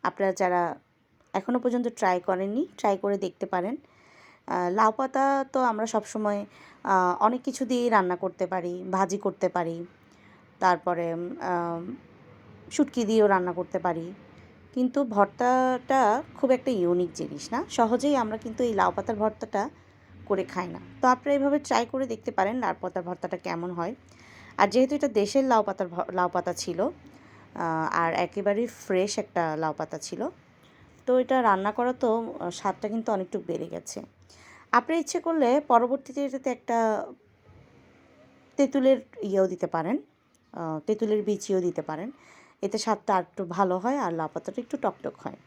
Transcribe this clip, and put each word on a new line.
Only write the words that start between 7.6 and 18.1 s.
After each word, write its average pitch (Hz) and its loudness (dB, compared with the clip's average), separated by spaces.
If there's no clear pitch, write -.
দিয়েই 240 2
রান্না 185 4
করতে 185 -4
পারি, 180 -4
ভাজি 190 2
করতে 190 -2
পারি, 170 -4
তারপরে, 175 2
আম, 175 -4
শুটকি 277 0
দিয়েও 214 6
রান্না 180 2
করতে 175 -4
পারি। 170 -4
কিন্তু 254 0
ভর্তাটা 247 2
খুব 262 2
একটা 254 2
ইউনিক 175 2
জিনিস 147 -8
না, 277 -4
সহজেই 240 2